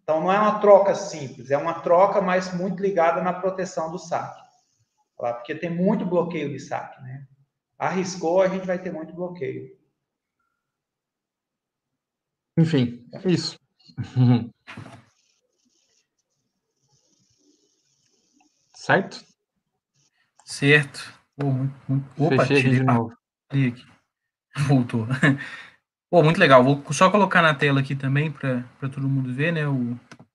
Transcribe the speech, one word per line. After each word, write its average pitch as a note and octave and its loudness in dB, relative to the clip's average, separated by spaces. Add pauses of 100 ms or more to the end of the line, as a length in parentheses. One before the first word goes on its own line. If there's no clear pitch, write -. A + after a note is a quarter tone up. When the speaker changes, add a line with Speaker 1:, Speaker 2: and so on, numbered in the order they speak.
Speaker 1:
Então, D#3+ 0
não F3+ 0
é G3+ 2
uma G#3 0
troca G3 8
simples, C3 -8
é C#3 2
uma E3 -4
troca, F#3+ 4
mas F#3 -2
muito F3+ -6
ligada F3+ 0
na F3+ -2
proteção F3+ -6
do F3+ -12
saque. C3+ -10 (800)
Lá, A#2+ -6
porque - -10
tem F3 -8
muito F3+ 0
bloqueio E3+ -2
de B2+ -10
saque, - -12
né? C3 -16 (520)
Arriscou, F3 -2
a F#3 2
gente F#3 -6
vai F3+ -4
ter F3+ -10
muito D#3+ -12
bloqueio. C3+ -10 (2750)
Speaker 2:
Enfim, D3 0
é - -6
isso. - -2 (380)
<laughs> B2 2 (4000)
Certo? - -2 (1200)
Speaker 3:
Certo. - 0 (220)
Pô, C#3+ -2
muito, C3+ -2 (160)
muito, C#3 -2
opa, C3 4
Speaker 2:
Fechei C3+ 2
aqui C3 2
Speaker 3:
tirei B2+ 4
Speaker 2:
de B2+ 2
Speaker 3:
a B2 4
Speaker 2:
novo. A#2 -2 (320)
Speaker 3:
aqui. C3+ 0 (920)
Voltou. A#2+ 2
<laughs> - -4
Pô, E3+ 6
muito E3 4
legal. C3+ 8
Vou C#3 2 (120)
só F#3 4
colocar F#3+ 4
na D#3+ 4
tela C#3 2
aqui C#3 -4
também C#3+ -2
pra, B2+ -4 (160)
pra C3+ -8
todo C3+ -6
mundo C3 -2
ver, D3+ -2
né, D3+ -2
o, A#2+ -4 (360)